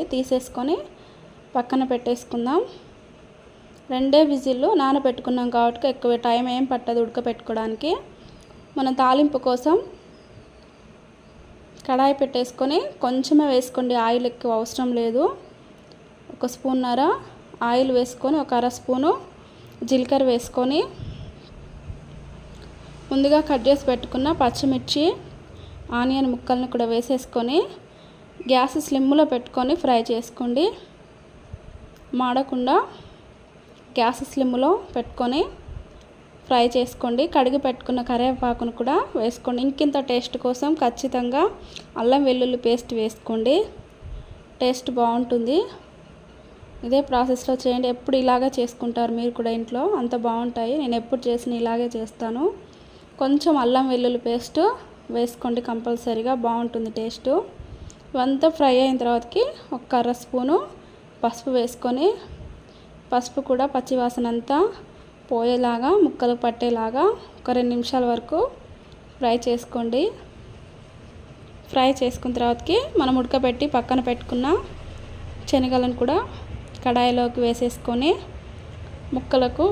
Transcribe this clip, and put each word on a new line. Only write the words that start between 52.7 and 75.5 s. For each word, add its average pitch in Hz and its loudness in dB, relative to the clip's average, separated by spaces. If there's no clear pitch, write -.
కొంచెం 285 4
అల్లం 262 4
వెల్లుల్లి 247 0
పేస్ట్ 240 -2
వేసుకోండి 240 -2
కంపల్సరీగా, 233 -2
బాగుంటుంది 233 -2
టేస్ట్. 233 -4
ఇవంతా 269 2
ఫ్రై 269 4
అయిన 262 4
తర్వాతకి 240 0
ఒక - -4
అర 240 0
స్పూను 254 0
పసుపు 233 -2
వేసుకొని, 240 0
పసుపు 247 -2
కూడా 262 2
పచ్చివాసన 247 0
అంతా 233 0
పోయేలాగా, 240 2
ముక్కలు 247 0
పట్టేలాగా 233 0
ఒక 247 -2
రెండు 247 2
నిమిషాల 247 0
వరకు 233 -2
ఫ్రై 233 2
చేసుకోండి. 240 -2
ఫ్రై 262 4
చేసుకున్న 247 -2
తర్వాతకి 240 2
మనం 262 4
ఉడకబెట్టి 254 0
పక్కన 254 2
పెట్టుకున్న 247 -2